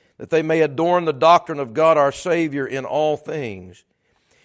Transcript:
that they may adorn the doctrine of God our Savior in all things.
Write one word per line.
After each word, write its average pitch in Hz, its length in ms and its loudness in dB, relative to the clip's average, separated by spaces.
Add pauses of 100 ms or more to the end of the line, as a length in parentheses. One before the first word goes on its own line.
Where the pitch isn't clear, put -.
(160)
that - 140 -16
they 160 120 2
may 160 200 2
adorn 165 420 0
the 156 80 0
doctrine 160 480 2
of 117 140 -8
God 156 240 4
our 139 120 4
Savior 151 560 -2
in 131 200 -6
all 151 320 -2
things. 113 680 -10 (600)